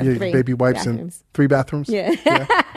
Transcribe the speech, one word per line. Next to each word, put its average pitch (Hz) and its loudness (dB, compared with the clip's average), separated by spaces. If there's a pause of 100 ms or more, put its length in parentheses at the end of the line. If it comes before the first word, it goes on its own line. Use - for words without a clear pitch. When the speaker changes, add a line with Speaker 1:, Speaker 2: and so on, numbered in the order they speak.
Speaker 1:
yeah, 127 2
Speaker 2:
three - -4
Speaker 1:
baby 127 0
wipes 123 0
in 120 -2
Speaker 2:
bathrooms. - -10 (100)
Speaker 1:
three 143 2
bathrooms? 143 0
Speaker 2:
Yeah. 208 0
<laughs> - -18
Speaker 1:
Yeah. 302 2 (300)